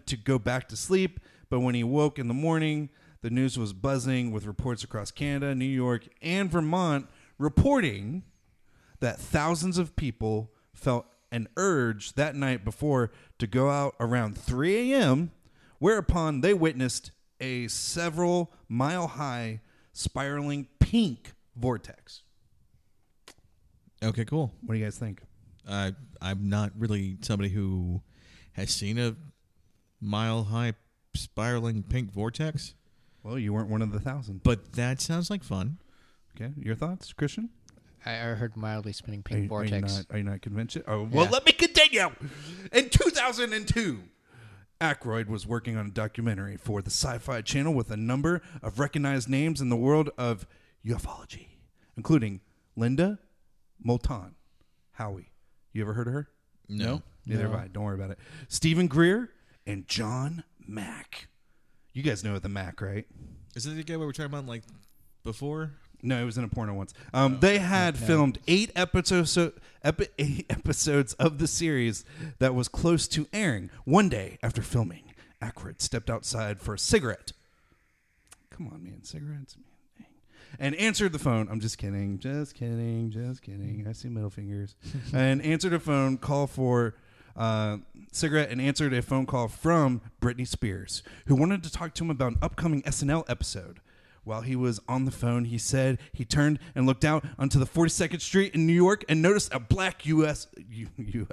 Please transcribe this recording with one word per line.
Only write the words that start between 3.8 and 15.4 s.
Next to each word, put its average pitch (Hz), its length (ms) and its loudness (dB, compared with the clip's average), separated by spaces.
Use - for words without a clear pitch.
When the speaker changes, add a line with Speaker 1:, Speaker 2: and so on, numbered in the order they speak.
Speaker 1:
with 104 140 -4
reports 113 360 -4
across - 300 -8
Canada, 143 420 -2
New 131 120 -2
York, 127 420 0
and 185 280 0
Vermont 160 600 0
reporting 151 840 2
that 120 180 -2
thousands 165 580 0
of 175 200 -2
people 110 560 -2
felt 123 320 -2
an 113 240 -6
urge 131 560 2
that 147 200 0
night 131 300 0
before 123 480 0
to 120 60 -2
go 127 240 2
out 143 300 0
around 117 380 0
three 196 560 0
A 277 40 4
M, 160 340 4